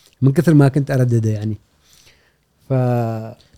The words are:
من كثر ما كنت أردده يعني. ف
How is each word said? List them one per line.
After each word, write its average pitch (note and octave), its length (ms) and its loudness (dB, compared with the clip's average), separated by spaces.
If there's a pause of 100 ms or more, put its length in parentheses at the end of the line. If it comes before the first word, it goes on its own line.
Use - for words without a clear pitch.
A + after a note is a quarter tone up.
(220)
من C3+ 100 4
كثر E3 220 2
ما C#3+ 140 6
كنت C#3 240 -2
أردده A#2+ 380 0
يعني. G#2+ 280 -6 (1120)
ف C3+ 40 -2 (840)